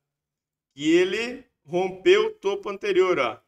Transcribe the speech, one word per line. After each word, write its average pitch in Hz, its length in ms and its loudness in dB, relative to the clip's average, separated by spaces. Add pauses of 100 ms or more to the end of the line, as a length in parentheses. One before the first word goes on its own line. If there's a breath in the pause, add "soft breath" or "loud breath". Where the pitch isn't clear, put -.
(720)
Que 147 180 -2
ele 208 520 0 (220)
rompeu 185 600 2
o 214 60 -6
topo 202 360 -6
anterior, 185 500 0
ó. 113 280 -4